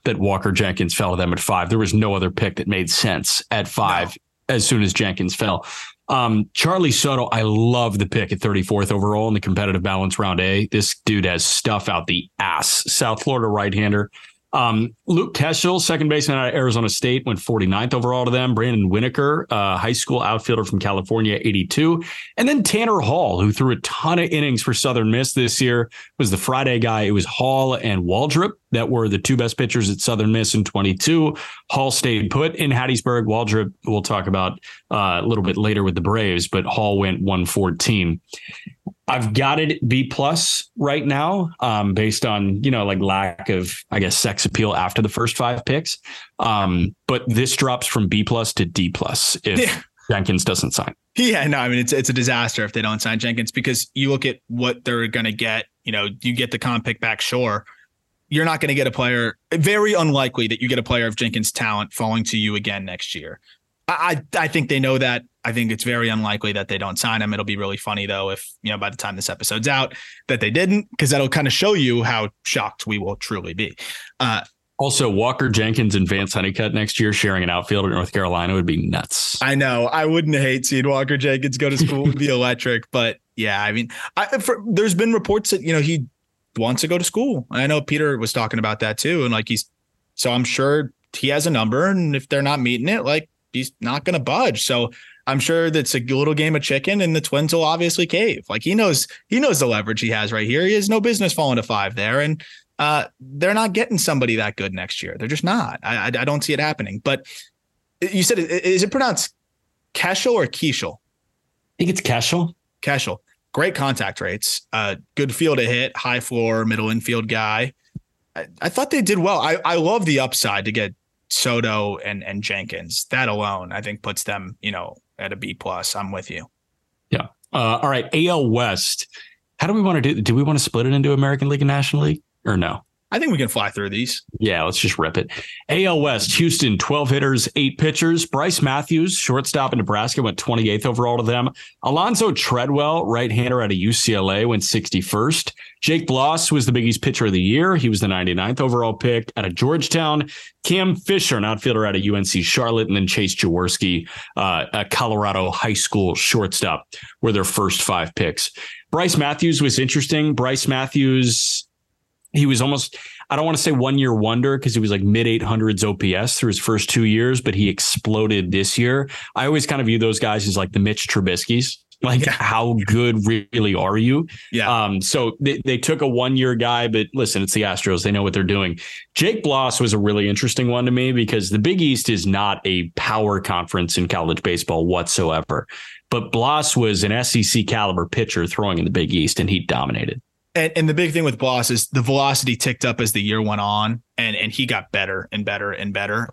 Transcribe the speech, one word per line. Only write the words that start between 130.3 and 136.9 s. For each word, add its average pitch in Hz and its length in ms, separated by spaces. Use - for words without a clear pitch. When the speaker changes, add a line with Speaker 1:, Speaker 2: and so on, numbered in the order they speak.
Speaker 1:
we 131 80
wanna 147 160
split 120 300
it 131 60
into 143 200
American 139 340
League 143 140
and 139 60
National 139 360
League, 151 200
or 101 120
no? 85 260
Speaker 2:
I 226 60
think 302 140
we 156 40
can 131 120
fly 101 200
through 101 200
these. 113 340
Speaker 1:
Yeah, 92 240
let's 85 140
just - 200
rip 80 200
it. - 120
A 175 160
L 175 160
West, 135 360
Houston, 147 420
twelve 143 320